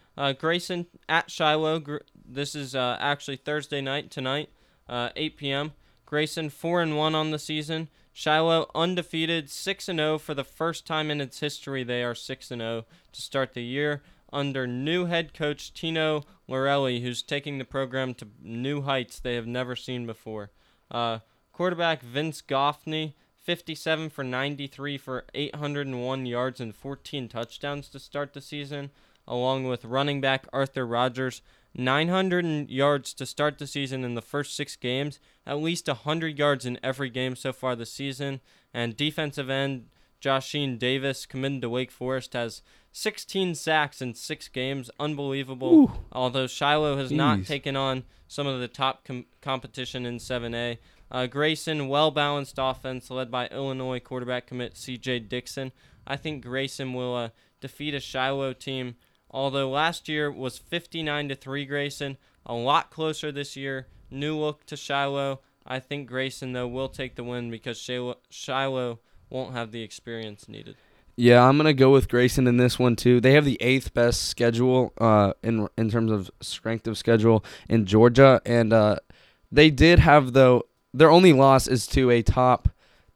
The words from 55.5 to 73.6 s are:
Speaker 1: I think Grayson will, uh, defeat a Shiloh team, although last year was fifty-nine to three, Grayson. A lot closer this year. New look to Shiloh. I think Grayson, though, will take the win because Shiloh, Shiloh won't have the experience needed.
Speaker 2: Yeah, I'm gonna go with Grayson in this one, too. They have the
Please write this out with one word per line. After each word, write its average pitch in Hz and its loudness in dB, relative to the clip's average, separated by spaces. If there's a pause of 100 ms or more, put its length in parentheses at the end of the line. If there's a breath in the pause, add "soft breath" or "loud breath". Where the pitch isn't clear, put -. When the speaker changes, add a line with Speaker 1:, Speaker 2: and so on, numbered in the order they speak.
Speaker 1:
I 135 -8
think 147 -10
Grayson 131 -6
will, 123 -6
uh, 117 -6 (320)
defeat 143 -10
a 139 -4
Shiloh 135 -4
team, 127 -8 (340)
although 135 -2
last 139 -2
year 151 -2
was 127 -8
fifty-nine 151 -6
to 135 -6
three, 139 -8
Grayson. 143 -6 (280)
A 120 -6
lot 131 2
closer 156 -6
this 139 -10
year. 135 -8 (240)
New 147 -4
look 151 -4
to 147 -14
Shiloh. 139 -2 (240)
I 127 -8
think 143 -10
Grayson, 131 -6
though, 123 -4
will 131 -6
take 131 -10
the 123 -10
win 120 -8
because 113 -10
Shiloh, 123 -8 (140)
Shiloh 131 -4 (300)
won't 127 -8
have 120 -6
the 117 -8
experience 110 -12
needed. 107 -16 (400)
Speaker 2:
Yeah, 120 10
I'm 135 8
gonna 156 6
go 131 8
with 131 6
Grayson 123 4
in 120 6
this 123 4
one, 123 6
too. 123 6
They 127 8
have 151 8
the 139 0